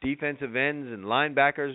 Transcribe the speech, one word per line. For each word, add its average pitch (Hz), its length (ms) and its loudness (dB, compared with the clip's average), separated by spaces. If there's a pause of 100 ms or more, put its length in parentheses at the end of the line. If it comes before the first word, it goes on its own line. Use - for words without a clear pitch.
defensive 139 540 -4
ends 139 380 -2
and 98 120 -10
linebackers 139 720 2